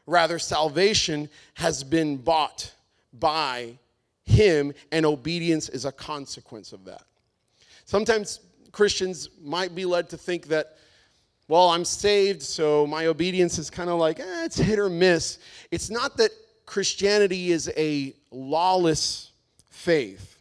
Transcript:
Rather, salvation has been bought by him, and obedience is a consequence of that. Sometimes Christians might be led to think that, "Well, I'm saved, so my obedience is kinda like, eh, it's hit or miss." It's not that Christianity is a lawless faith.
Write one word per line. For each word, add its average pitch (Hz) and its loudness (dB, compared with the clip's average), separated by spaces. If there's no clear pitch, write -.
Rather, 165 2
salvation 156 0
has 156 -2
been 151 0
bought 151 -2
by 131 -2
him, 151 4
and 160 2
obedience 156 0
is 127 -10
a 135 -6
consequence 131 -14
of 95 -20
that. - -20
Sometimes 214 0
Christians 185 -2
might 170 -6
be 185 -6
led 175 0
to 165 -14
think 175 -8
that, 156 -2
"Well, 175 6
I'm 170 0
saved, 196 0
so 151 2
my 160 -4
obedience 175 0
is 156 -8
kinda 175 -6
like, 165 0
eh, 339 -8
it's - -8
hit 202 2
or 202 0
miss." 170 2
It's - -6
not 240 -4
that 220 4
Christianity 190 0
is 165 -2
a 147 -2
lawless 160 0
faith. 110 -4